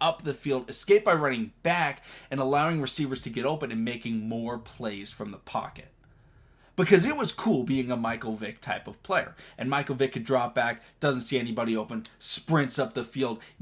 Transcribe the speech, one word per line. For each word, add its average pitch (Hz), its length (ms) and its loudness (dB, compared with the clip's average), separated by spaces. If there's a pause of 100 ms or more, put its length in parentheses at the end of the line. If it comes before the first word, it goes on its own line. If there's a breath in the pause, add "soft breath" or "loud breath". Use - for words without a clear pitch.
up 160 220 0
the 147 100 -4
field, 131 340 -2
escape 202 380 4
by 190 80 6
running 131 480 0
back 165 400 0 (300 loud breath)
and 135 80 -2
allowing 147 420 2
receivers 135 400 -2
to - 80 -8
get 117 160 -4
open 143 260 -2
and 113 140 -2
making 117 420 -4
more 117 300 -4
plays 107 540 -8
from 104 180 -10
the 98 80 -12
pocket. - 520 -10 (880 soft breath)
Because 185 300 8
it 294 100 2
was 247 160 0
cool 180 300 2
being 127 300 0
a 123 40 0
Michael 117 380 -4
Vick 107 260 -8
type - 280 -6
of - 160 -16
player. - 320 0 (240 loud breath)
And 120 100 -4
Michael 143 240 0
Vick 131 200 0
could 123 100 -4
drop 123 320 0
back, 117 260 0 (180 loud breath)
doesn't 135 220 0
see 127 160 -2
anybody 117 400 0
open, 110 240 -4 (160 loud breath)
sprints - 640 2
up 127 160 -2
the - 80 -2
field, 120 400 -4 (180 loud breath)